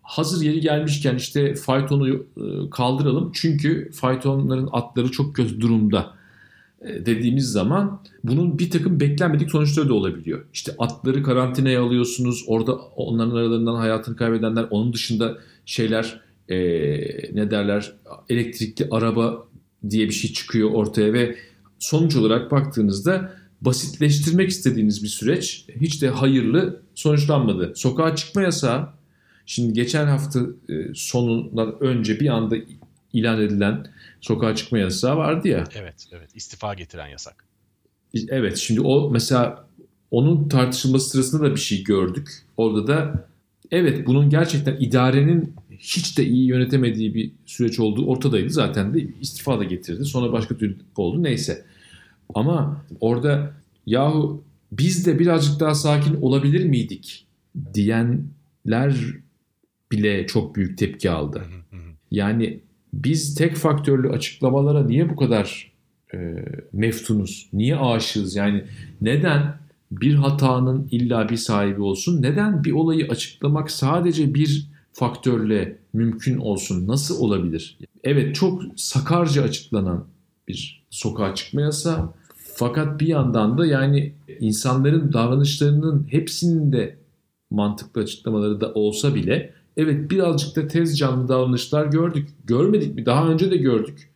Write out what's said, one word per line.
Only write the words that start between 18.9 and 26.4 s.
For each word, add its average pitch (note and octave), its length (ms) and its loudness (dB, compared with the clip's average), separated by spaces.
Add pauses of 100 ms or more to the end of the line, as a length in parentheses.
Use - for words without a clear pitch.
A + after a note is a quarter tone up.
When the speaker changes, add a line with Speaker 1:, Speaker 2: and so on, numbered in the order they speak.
Speaker 1:
araba A2+ 580 0 (420)
diye G#2+ 160 2
bir G#2 60 -2
şey - 200 -4
çıkıyor A2 380 0
ortaya G#2+ 420 2
ve A#2+ 240 0 (420)
sonuç D#3 380 2
olarak A2+ 340 2
baktığınızda C#3+ 840 0 (280)
basitleştirmek D3 880 2
istediğiniz G#2+ 540 0
bir G#2 60 -6
süreç - 580 -2 (140)
hiç D3+ 220 0
de C3+ 60 2
hayırlı C3+ 760 2 (120)